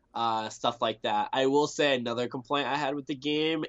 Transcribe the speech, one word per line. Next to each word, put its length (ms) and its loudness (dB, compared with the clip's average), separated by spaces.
uh, 360 0
stuff 320 -2
like 220 0
that. 280 0
I 140 2
will 220 4
say 280 2
another 320 -2
complaint 400 -4
I 80 0
had 200 -2
with 100 -8
the 100 -6
game 540 -2